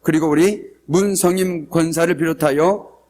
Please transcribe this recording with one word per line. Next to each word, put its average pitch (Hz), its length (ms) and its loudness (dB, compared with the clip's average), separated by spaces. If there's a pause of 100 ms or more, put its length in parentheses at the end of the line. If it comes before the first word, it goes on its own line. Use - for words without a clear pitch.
그리고 156 260 0
우리 180 340 2 (240)
문성임 180 840 0
권사를 165 440 0
비롯하여 156 760 0 (200)